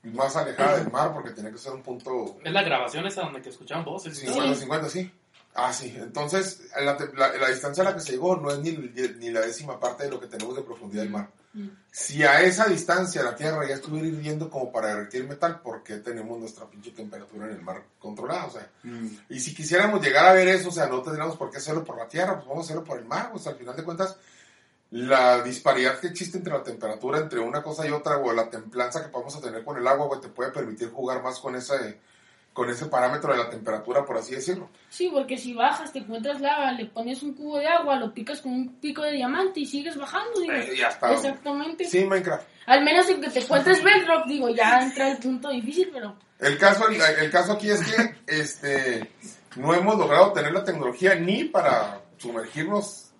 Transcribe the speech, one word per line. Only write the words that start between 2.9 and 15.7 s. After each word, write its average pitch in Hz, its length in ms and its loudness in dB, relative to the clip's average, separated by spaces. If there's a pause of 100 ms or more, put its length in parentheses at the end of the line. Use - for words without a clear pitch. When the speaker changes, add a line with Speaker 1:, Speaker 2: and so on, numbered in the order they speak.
Speaker 2:
esa 190 140 -6
donde 135 200 -8
que 131 80 -16
escuchaban 151 340 -10
voces 160 380 -10
y 135 60 -12
todo. 123 80 -2
Speaker 1:
cincuenta 139 200 2
Speaker 3:
Sí. - 60 -8
Speaker 1:
cincuenta, 151 280 -4
sí. 185 220 -6 (420)
Ah, 127 200 -2
sí. 120 240 -10
Entonces, 147 720 -6 (100)
la 139 160 0
te-, 139 200 -8
la, 135 200 2
la 135 140 2
distancia 143 340 0
a 196 40 6
la 190 80 2
que 170 40 -6
se 151 140 -6
llegó 175 240 2
no 143 140 -2
es 143 80 -2
ni, 160 120 -4
ni 117 600 -6
la 113 100 0
décima 123 380 -6
parte 123 260 -4
de 139 60 -4
lo 123 80 -8
que 120 80 -14
tenemos 113 280 -10
de 139 60 -6
profundidad 107 420 -8
del 202 80 -6
mar. 208 180 -8 (240)
Speaker 3:
Mm. 202 140 -12 (240)
Speaker 1:
Si 147 320 -2
a 143 180 8
esa 185 260 6
distancia 175 540 0
la 123 140 -2
Tierra 151 320 -2
ya 135 80 -2
estuviera 156 320 -6
hirviendo 151 420 -6
como 131 220 -6
para 110 240 -2
derretir 120 320 -6
metal, 165 320 -4
¿por 117 240 -12